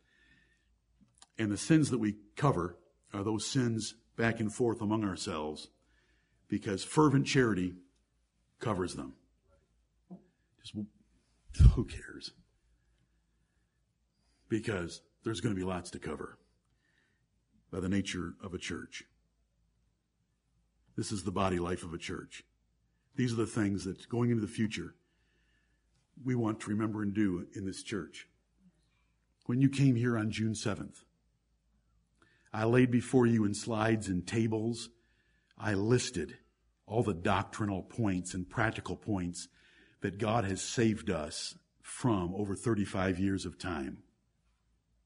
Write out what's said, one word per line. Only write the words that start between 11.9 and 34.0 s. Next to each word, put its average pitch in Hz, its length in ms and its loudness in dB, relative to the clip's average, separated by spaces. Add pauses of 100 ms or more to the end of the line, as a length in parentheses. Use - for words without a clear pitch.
Because 101 520 -2 (220)
there's 110 180 -4
gonna 104 140 0
be 92 80 -4
lots 90 280 -6
to - 80 -12
cover - 380 -10 (1300)
by 87 80 -4
the 92 100 -2
nature 95 520 0
of 90 120 -10
a 95 40 -6
church. - 460 -10 (1900)
This 113 160 -4
is 101 120 -6
the 101 80 -2
body 92 280 2
life 87 240 -2
of 85 100 -10
a 85 40 -8
church. - 460 -10 (720)
These 123 180 0
are 113 40 0
the 113 80 2
things 101 400 0
that, 90 240 -8
going 120 220 2
into 117 100 2
the 101 60 -2
future, - 480 -4 (1300)
we 127 100 0
want 113 280 0
to - 80 -8
remember 107 340 0
and 101 100 -2
do 95 400 2
in 98 120 -8
this 92 180 -8
church. 80 440 -10 (1160)
When 127 160 0
you 139 80 8
came 139 260 4
here 117 220 2
on 107 140 0
June 110 240 -2
seventh, 98 480 -6 (1500)
I 110 100 0
laid 123 260 6
before 120 380 6
you 113 180 6
in 104 80 2
slides 107 540 0